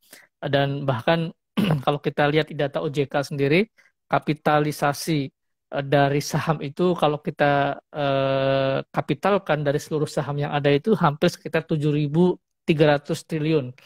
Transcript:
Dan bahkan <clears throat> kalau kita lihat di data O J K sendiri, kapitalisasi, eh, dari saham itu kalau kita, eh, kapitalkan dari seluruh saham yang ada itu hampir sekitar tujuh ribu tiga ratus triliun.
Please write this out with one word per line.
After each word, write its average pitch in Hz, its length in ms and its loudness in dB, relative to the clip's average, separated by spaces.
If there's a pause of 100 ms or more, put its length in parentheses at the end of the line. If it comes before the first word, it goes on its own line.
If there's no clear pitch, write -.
(420)
Dan 139 400 -2
bahkan 160 480 0 (240)
<clears throat> 160 320 0
kalau 143 160 0
kita 151 240 0
lihat 151 240 0
di 147 80 -8
data 151 240 -4
O 160 80 -4
J 139 160 -2
K 143 160 -2
sendiri, 147 480 0 (400)
kapitalisasi, 147 1200 0 (400)
eh, 143 160 -6
dari 139 320 2
saham 156 480 -2
itu 175 320 0
kalau 147 240 0
kita, 143 560 0 (160)
eh, 135 960 0
kapitalkan 175 720 -2
dari 143 160 0
seluruh 151 320 -4
saham 147 240 -4
yang 143 160 -4
ada 143 240 -2
itu 190 240 2
hampir 165 320 2
sekitar 160 320 -4
tujuh 151 320 0
ribu 156 480 2 (240)
tiga 151 320 4
ratus - 240 -6
triliun. 151 480 -2 (160)